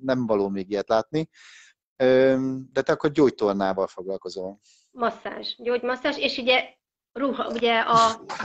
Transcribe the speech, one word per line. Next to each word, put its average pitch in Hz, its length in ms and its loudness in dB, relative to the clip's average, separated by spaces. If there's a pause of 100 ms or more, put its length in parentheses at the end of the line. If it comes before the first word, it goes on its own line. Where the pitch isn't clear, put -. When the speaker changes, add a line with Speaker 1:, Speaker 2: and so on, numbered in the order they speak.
Speaker 1:
nem 127 240 -2
való 101 220 2
még 98 220 -6
ilyet 101 180 -4
látni. 151 400 0 (680)
Ö, 131 400 4 (360)
de 135 100 0
te 156 100 0
akkor 151 180 0
gyógytornával 98 760 2
foglalkozol. 95 720 -10 (300)
Speaker 2:
Masszázs, 226 680 -8
gyógymasszázs, 247 600 -4
és - 220 -4
ugye 247 260 2 (480)
ruha, 247 360 -4
ugye 233 300 0
a 226 420 4 (240)